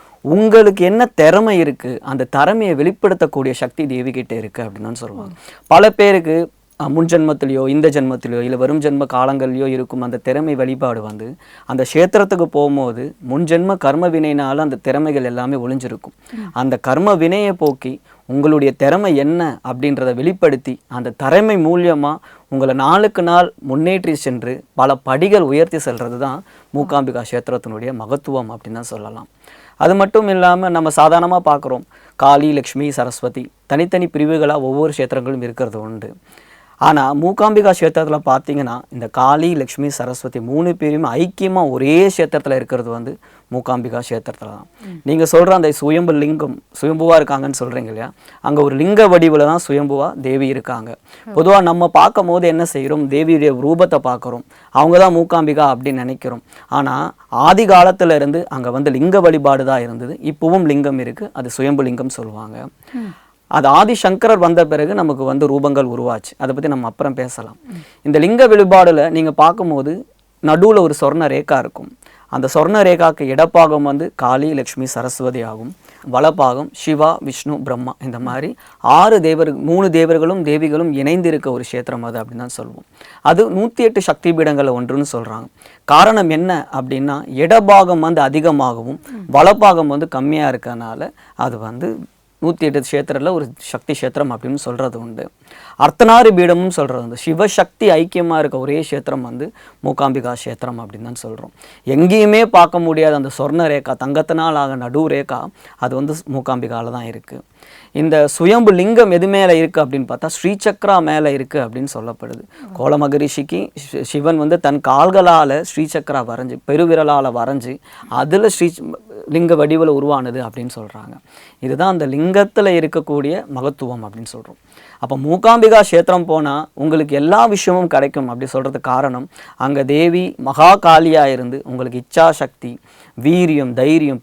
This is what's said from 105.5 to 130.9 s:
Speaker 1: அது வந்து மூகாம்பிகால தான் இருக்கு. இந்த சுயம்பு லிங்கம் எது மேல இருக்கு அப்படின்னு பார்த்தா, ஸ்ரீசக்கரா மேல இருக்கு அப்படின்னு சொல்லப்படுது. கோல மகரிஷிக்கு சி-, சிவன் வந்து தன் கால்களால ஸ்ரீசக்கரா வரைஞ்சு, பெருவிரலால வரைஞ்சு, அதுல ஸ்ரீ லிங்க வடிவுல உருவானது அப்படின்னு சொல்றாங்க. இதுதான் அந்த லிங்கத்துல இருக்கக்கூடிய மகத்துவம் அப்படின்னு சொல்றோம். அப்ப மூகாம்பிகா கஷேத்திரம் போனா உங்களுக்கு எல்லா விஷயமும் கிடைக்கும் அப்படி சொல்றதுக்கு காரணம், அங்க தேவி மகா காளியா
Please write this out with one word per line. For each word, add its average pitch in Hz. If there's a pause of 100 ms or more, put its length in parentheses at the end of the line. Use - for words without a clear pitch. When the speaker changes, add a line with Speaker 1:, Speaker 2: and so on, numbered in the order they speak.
Speaker 1:
அது 127
வந்து 143 (180)
மூகாம்பிகால 120
தான் 120
இருக்கு. - (500)
இந்த 151
சுயம்பு 208
லிங்கம் 208
எது 175
மேல 196
இருக்கு 160
அப்படின்னு 131
பார்த்தா, 143 (140)
ஸ்ரீசக்கரா 202
மேல 156
இருக்கு 139
அப்படின்னு 127
சொல்லப்படுது. 117 (320)
கோல 147
மகரிஷிக்கு 147
சி-, 143
சிவன் 151
வந்து 156
தன் 143
கால்களால 160 (120)
ஸ்ரீசக்கரா 147
வரைஞ்சு, 123 (100)
பெருவிரலால 151
வரைஞ்சு, 123 (300)
அதுல 151
ஸ்ரீ 175 (560)
லிங்க 165
வடிவுல 160
உருவானது 139
அப்படின்னு 120
சொல்றாங்க. 110 (440)
இதுதான் 139
அந்த 160
லிங்கத்துல 180
இருக்கக்கூடிய 165
மகத்துவம் 131
அப்படின்னு 110 (100)
சொல்றோம். - (420)
அப்ப 131
மூகாம்பிகா 214
கஷேத்திரம் 175
போனா 156
உங்களுக்கு 151
எல்லா 180
விஷயமும் 185
கிடைக்கும் 139
அப்படி 123
சொல்றதுக்கு 135
காரணம், 131 (260)
அங்க 139
தேவி 170
மகா 156
காளியா 165